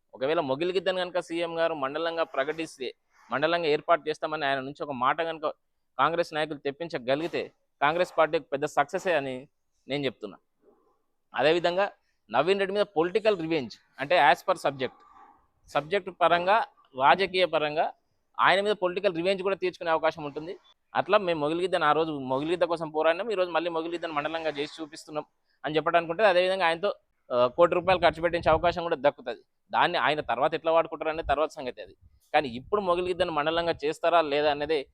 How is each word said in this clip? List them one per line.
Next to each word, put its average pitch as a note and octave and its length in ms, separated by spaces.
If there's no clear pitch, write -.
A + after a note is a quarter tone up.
ఒకవేళ C#3 260
మొగిలిగిద్దరు F3 560
కనుక F3+ 240
సీఎం E3+ 400
గారు E3 140
మండలంగా D#3+ 500
ప్రకటిస్తే, D3+ 720
మండలంగా E3+ 340
ఏర్పాటు D3+ 440
చేస్తామని D#3 360
ఆయన C#3 140
నుంచి C#3 240
ఒక D3 80
మాట C3+ 300
కనుక D#3+ 260
కాంగ్రెస్ E3 340
నాయకులు D3+ 240
తెప్పించగలిగితే C#3+ 960
కాంగ్రెస్ E3+ 360
పార్టీకి D#3 340
పెద్ద C#3+ 140
సక్సెసే E3+ 480
అని C#3 340
నేను C#3+ 180
చెప్తున్నా. G#2 320
అదేవిధంగా F3 560
నవీన్ D#3+ 280
రెడ్డి G3 160
మీద G#3 80
పొలిటికల్ G3 540
రివెంజ్ D#3+ 360
అంటే D3+ 340
as - 180
per E3 160
subject, C3 260
సబ్జెక్ట్ E3 420
పరంగా, F3 440
రాజకీయ F3+ 440
పరంగా D#3 460
ఆయన D#3+ 220
మీద G#3 120
పొలిటికల్ F#3 420
రివెంజ్ F3+ 280
కూడా F#3+ 120
తీర్చుకునే F3 360
అవకాశం D#3+ 320
ఉంటుంది. D3+ 340
అట్లా F3 220
మేము F3 220
మొగిలిగిద్దను, E3+ 460
ఆ D3+ 60
రోజు D#3+ 200
మొగిలిగిద్ద D3 520
కోసం E3 260
పోరాడినాం, E3 420
ఈ - 20
రోజు F#3 180
మళ్ళీ E3 180
మొగిలిగిద్దను E3 440
మండలంగా D#3 360
చేసి D3 320
చూపిస్తున్నాం D3+ 440
అని D3+ 100
చెప్పడానికి E3 360
ఉంటుంది. G3+ 180
అదేవిధంగా F#3 380
ఆయనతో, E3+ 260
ఆ, B2 140
కోటి E3+ 280
రూపాయలు F3+ 260
ఖర్చు D#3+ 200
పెట్టించే E3+ 300
అవకాశం E3+ 320
కూడా E3+ 160
దక్కుతుంది. B2+ 420
దాన్ని D3 260
ఆయన C#3+ 220
తర్వాత C#3 340
ఎట్లా D#3+ 180
వాడుకుంటారు D#3+ 380
అనేది D#3 180
తర్వాత C#3+ 220
సంగతి B2+ 320
అది. F#2+ 140
కానీ D3 160
ఇప్పుడు C3 320
మొగిలిగిద్దను F3+ 500
మండలంగా D#3+ 440
చేస్తారా E3 360
లేదా D3 300
అనేది D3 280